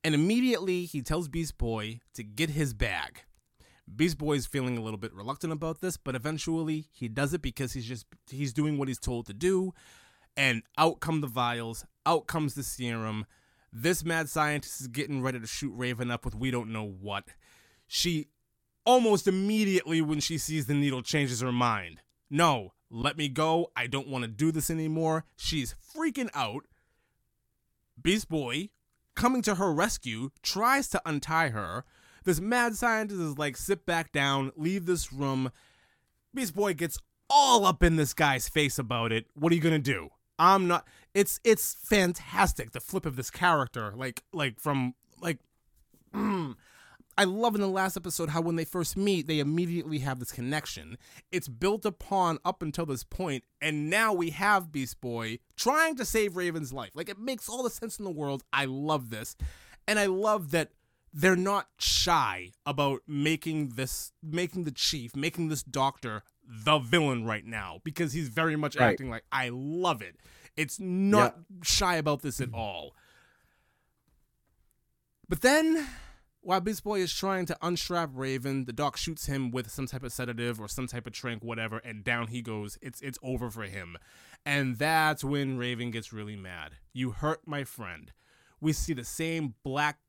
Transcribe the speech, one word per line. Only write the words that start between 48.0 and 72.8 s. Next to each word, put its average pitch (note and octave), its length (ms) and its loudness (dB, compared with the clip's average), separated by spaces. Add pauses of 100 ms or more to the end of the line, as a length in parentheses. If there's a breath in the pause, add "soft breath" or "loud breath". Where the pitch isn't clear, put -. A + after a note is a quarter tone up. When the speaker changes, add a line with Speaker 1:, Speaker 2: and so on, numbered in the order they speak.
Speaker 1:
how E3 100 0
when E3+ 160 0
they D#3+ 80 0
first - 320 -4
meet, F#3+ 320 2
they D#3 100 0
immediately D#3 640 0
have C3 180 -4
this B2 140 -8
connection. A#2+ 640 -6 (320 loud breath)
It's F3+ 160 -2
built F#3 400 0
upon F3+ 580 0
up F#3+ 180 -2
until E3 220 -4
this C3+ 200 -4
point, C#3+ 400 -4 (160)
and D3+ 280 0
now G#3+ 240 4
we F3 180 0
have F#3 420 2
Beast C3+ 280 -6
Boy A#2 380 -4 (180)
trying D#4 400 2
to B3 80 -4
save G#3 320 0
Raven's E3 360 -4
life. B2 220 -8
Like, D#3+ 140 -8
it G3+ 120 -12
makes B3+ 280 -6
all B3 140 -4
the A#3+ 80 0
sense - 300 -10
in G#3 40 -8
the F#3+ 60 -4
world. C#3+ 320 -4 (100)
I C#3 120 2
love C3+ 460 -2
this. A2 260 -10 (500 loud breath)
And G#3 140 2
I G3+ 60 4
love G3 440 2
that D#3+ 220 2 (400)
they're F3+ 240 6
not F#3+ 320 0 (100)
shy G#2 720 2 (160)
about C#3 400 0
making D3+ 720 0
this, - 340 -6 (100)
making E3+ 440 -4
the C#3+ 80 -4
chief, A#2+ 420 -2
making D#3+ 340 -2
this D3+ 140 -2
doctor C3 640 -2 (220)
the A#2+ 340 2
villain B2+ 440 2
right G#2+ 220 -2
now, G2 380 -8
because D#3+ 280 -2
he's D3+ 160 -4
very D#3+ 280 2
much D3 200 -2
Speaker 2:
Right. B2 140 6
Speaker 1:
acting A2+ 180 -2
like, A2+ 220 -8
"I B2+ 200 0
love C#3+ 520 0
it." F2+ 140 -14 (400 loud breath)
It's D#3 240 -4
not G3 580 6
Speaker 2:
Yeah. F#3 240 -20
Speaker 1:
shy F3+ 340 2
about D3+ 260 0
this C#3 180 -4
at B2+ 80 -4
Speaker 2:
Mm-hmm. A#2 100 -8
Speaker 1:
all. F2+ 360 -8 (2250 soft breath)